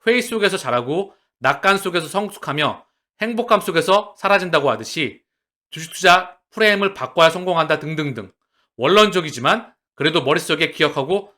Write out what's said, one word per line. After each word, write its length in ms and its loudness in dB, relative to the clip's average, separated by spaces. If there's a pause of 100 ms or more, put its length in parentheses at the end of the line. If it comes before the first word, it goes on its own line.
회의 160 2
속에서 340 0
자라고 580 -4 (240)
낙관 400 2
속에서 300 -4
성숙하며 760 -4 (360)
행복감 400 0
속에서 580 0
사라진다고 520 2
하듯이 520 -6 (480)
주식 220 -16
투자 460 2 (120)
프레임을 440 2
바꿔야 360 2
성공한다 480 0
등등등 540 -8 (440)
원론적이지만 960 0 (220)
그래도 300 0
머릿속에 480 0
기억하고 640 -2